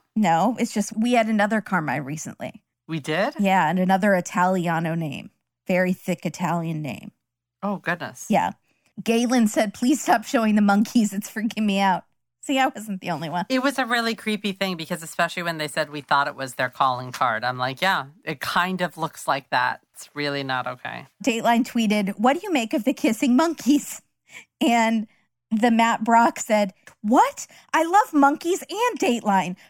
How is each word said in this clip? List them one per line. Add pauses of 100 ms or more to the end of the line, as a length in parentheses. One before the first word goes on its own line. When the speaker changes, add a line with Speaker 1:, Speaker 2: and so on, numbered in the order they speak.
(160)
Speaker 1:
No,
it's
just
we
had
another
Carmine
recently. (240)
Speaker 2:
We
did?
Speaker 1:
Yeah,
and
another
Italiano
name. (340)
Very
thick
Italian
name. (500)
Speaker 2:
Oh,
goodness.
Speaker 1:
Yeah. (500)
Galen
said,
"Please
stop
showing
the
monkeys.
It's
freaking
me
out." (420)
See,
I
wasn't
the
only
one.
Speaker 2:
It
was
a
really
creepy
thing
because
especially
when
they
said,
"We
thought
it
was
their
calling
card."
I'm
like,
"Yeah, (180)
it
kind
of
looks
like
that." (140)
It's
really
not
okay. (160)
Speaker 1:
Dateline
tweeted,
"What
do
you
make
of
the
kissing
monkeys?" (580)
And (440)
the
Matt
Brock
said, (280)
"What? (260)
I
love
monkeys
and
Dateline. (140)